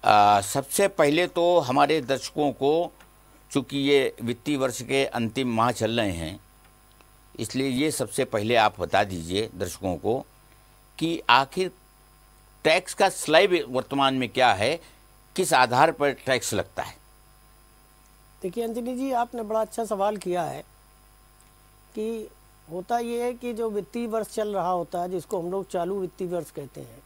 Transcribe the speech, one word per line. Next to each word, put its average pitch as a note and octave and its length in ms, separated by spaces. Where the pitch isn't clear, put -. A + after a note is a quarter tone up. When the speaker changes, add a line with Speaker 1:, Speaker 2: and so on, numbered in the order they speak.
Speaker 1:
आ, G#2 380
सबसे E3 480
पहले D#3+ 380
तो F3 320
हमारे C#3+ 420
दर्शकों C3+ 500
को, D#3 400
चूँकि C#3 300
ये C#3 420
वित्तीय A#2+ 340
वर्ष C3 260
के C3+ 240
अंतिम A#2 480
माह A#2 180
चल A2 200
रहे A2 200
हैं, E2 280
इसलिए C3 340
ये C3+ 220
सबसे C3 360
पहले A2 300
आप G#2+ 240
बता F#2 240
दीजिए F#2 500
दर्शकों F#2 440
को G#2+ 280
कि E3 320
आखिर C#3 400
टैक्स D#3+ 300
का G3 160
स्लैब F3 580
वर्तमान C3+ 460
में B2+ 140
क्या B2 260
है, A#2 260
किस E3+ 180
आधार C3 380
पर D3 240
टैक्स - 380
लगता - 280
है? - 140
Speaker 2:
देखिए F#3+ 220
अंजनी A#3 320
जी, C4+ 160
आपने A#3+ 300
बड़ा A3 180
अच्छा A3 240
सवाल G#3 320
किया F3+ 260
है C#3+ 220
कि G#3+ 340
होता F#3 300
ये A#3+ 240
है B3 120
कि A#3+ 180
जो A3+ 180
वित्तीय G#3+ 380
वर्ष G#3+ 180
चल G#3+ 220
रहा F#3 220
होता F3 320
है, F3+ 80
जिसको F3+ 300
हम F3 100
लोग F#3+ 180
चालू F#3 320
वित्तीय F3+ 280
वर्ष E3+ 220
कहते C#3+ 300
हैं A#2+ 240